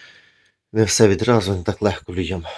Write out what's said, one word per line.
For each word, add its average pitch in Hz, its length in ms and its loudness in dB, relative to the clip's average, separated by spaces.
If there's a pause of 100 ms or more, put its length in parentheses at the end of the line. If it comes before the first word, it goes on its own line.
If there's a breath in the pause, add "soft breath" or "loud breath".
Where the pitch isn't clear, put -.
(720 loud breath)
Не 110 120 2
все 107 240 4
відразу, 98 480 0
не 87 60 -6
так 101 200 -6
легко 92 320 -4
людям 90 300 -4 (120 loud breath)